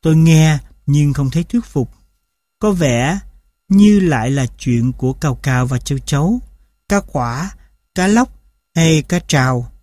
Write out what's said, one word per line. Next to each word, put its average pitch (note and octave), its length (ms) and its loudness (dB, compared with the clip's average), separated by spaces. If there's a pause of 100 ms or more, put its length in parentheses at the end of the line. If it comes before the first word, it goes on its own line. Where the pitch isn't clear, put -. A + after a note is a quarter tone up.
Tôi D#3+ 160 2
nghe D#3 420 4 (280)
nhưng C#3+ 260 0
không C3+ 180 -4
thấy E3 140 -2
thuyết A#3 200 -4
phục. - 260 -6 (680)
Có G#3+ 140 -2
vẻ D3 460 -2 (500)
như G3+ 320 6
lại C3+ 300 0
là C#3 160 -2 (120)
chuyện B2 340 -2
của C3 200 -4
cào C#3 220 -4
cào B2+ 320 -2
và B2+ 120 -4
châu C#3 200 -6
chấu, E3 420 -2 (480)
cá G3+ 120 0
quả, C3+ 500 -6 (440)
cá F#3 120 -2
lóc A3+ 340 0 (340)
hay D#3+ 280 2
cá - 160 -4
trào. C3 540 -2 (100)